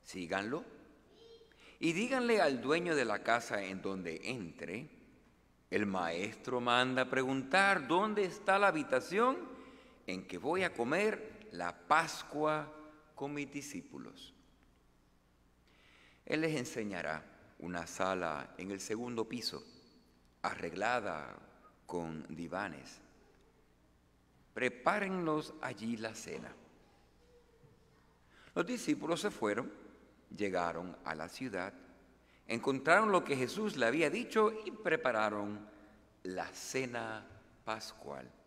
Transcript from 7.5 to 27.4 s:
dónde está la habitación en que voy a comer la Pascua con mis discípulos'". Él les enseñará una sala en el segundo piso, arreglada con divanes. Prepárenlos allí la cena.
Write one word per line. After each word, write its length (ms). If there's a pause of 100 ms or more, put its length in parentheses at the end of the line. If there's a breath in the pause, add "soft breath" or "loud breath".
dónde 380
está 340
la 80
habitación 680 (680 loud breath)
en 220
que 100
voy 260
a 100
comer 800
la 220
Pascua 1000 (420)
con 180
mis 160
discípulos'". 840 (1900 soft breath)
Él 160
les 160
enseñará 680 (360)
una 280
sala 680
en 140
el 100
segundo 480
piso, 340 (760)
arreglada 1000 (460)
con 400 (100)
divanes. 640 (1500)
Prepárenlos 1080
allí 340
la 180
cena. 400 (2000 loud breath)